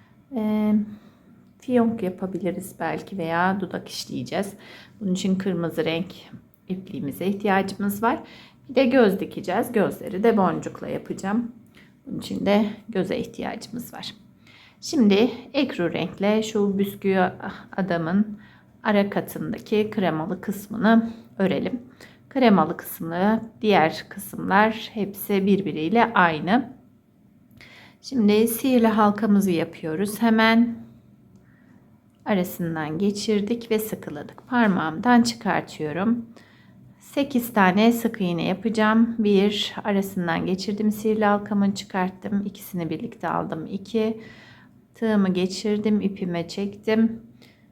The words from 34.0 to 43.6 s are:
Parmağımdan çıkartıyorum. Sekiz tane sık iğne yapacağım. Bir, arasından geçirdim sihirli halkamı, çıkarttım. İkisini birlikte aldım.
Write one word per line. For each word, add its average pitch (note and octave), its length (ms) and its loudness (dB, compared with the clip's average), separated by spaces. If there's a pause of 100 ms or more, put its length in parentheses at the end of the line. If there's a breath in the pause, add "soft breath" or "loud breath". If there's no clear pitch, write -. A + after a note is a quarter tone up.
Parmağımdan G#3 760 4
çıkartıyorum. F#3 1040 -2 (920 loud breath)
Sekiz C#4 360 -2
tane G#3 380 6
sık A#3 300 -2
iğne E3+ 220 -2
yapacağım. A3 760 2
Bir, G#3 640 2
arasından F#3+ 640 -2
geçirdim G#3 460 -2
sihirli G#3+ 340 0
halkamı, G3+ 500 2
çıkarttım. G3 720 -4
İkisini F3 440 -8
birlikte E3+ 400 -6
aldım. D#3+ 360 -4